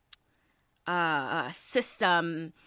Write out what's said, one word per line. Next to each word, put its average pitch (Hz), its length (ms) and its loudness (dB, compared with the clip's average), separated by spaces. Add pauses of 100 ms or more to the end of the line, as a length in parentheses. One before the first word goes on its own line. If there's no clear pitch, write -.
(880)
uh, 160 640 0
system 170 1000 0 (140)